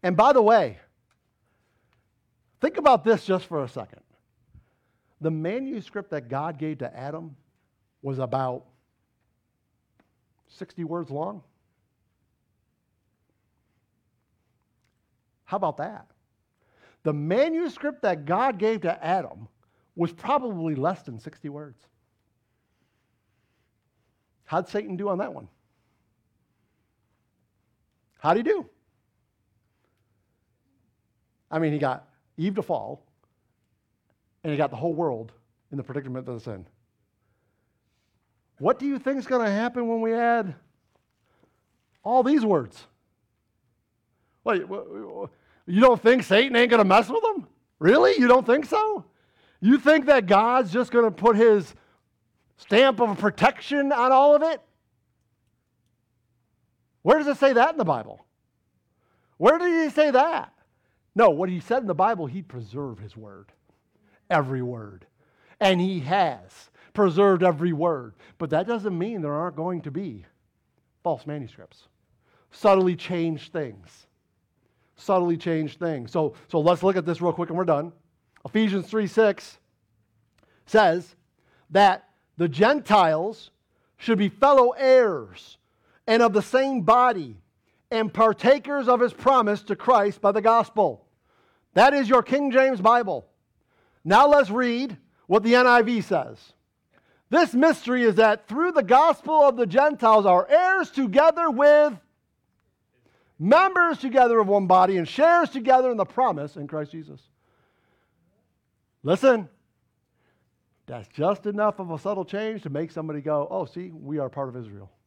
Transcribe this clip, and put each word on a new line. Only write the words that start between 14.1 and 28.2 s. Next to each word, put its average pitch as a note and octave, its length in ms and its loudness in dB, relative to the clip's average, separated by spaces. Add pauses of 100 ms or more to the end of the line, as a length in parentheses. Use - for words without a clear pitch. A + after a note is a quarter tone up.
How F#3+ 120 -10
about F3+ 200 -6
that? F#3 280 -14 (1000)
The D#3 80 -4
manuscript C#4+ 920 -4
that E3+ 220 -4
God G3+ 340 -2
gave G#3+ 220 -2
to D#3+ 220 -6
Adam D3+ 440 -6 (480)
was E3+ 180 -4
probably G3+ 640 -6
less E3 260 -4
than A#2 180 -18
sixty - 300 -18
words. C#3+ 320 -20 (2750)
How'd F3+ 240 -6
Satan G#3 260 -10
do G3+ 140 -8
on F3+ 80 -4
that G3+ 160 -10
one? A#2+ 160 -20 (2750)
How'd E3+ 180 0